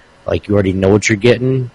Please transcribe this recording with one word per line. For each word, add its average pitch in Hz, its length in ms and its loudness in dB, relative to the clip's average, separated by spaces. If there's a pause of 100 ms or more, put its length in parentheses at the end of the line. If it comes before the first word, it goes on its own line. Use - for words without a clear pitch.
(260)
like, - 240 -6
you 101 60 0
already 95 180 0
know 95 160 0
what 104 180 2
you're 113 80 0
getting. 123 600 0